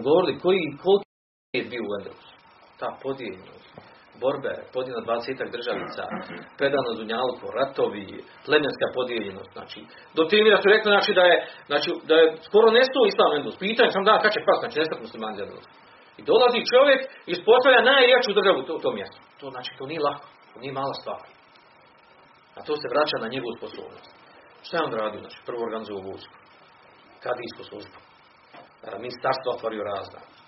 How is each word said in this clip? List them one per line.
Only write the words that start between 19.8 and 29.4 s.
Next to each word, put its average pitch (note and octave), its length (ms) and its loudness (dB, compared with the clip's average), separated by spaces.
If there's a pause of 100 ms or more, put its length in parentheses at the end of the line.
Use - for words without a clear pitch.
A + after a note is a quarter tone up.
nije D#3+ 180 -6
lako, C#3+ 180 -8 (260)
to A2+ 100 -20
nije C3+ 180 -10
mala C3+ 220 -6
stvar. G#2 200 -12 (1400)
A - 80 -20
to D3+ 140 -4
se A#2+ 140 -8
vraća D3 260 0
na A2+ 140 -8
njegovu A#2+ 240 -8
sposobnost. - 500 -16 (580)
Šta - 100 -16
je D#3+ 100 -2
on C3 60 -8 (100)
radio? G2+ 220 -6
Znači, - 140 -20 (100)
prvo A#2+ 200 -8
organizovao G#2 420 -10
vojsku, - 240 -18 (880)
kadijsku A#2+ 460 -10
službu, G2+ 300 -18
e, - 40 -20 (1000)
ministarstvo C3 520 -4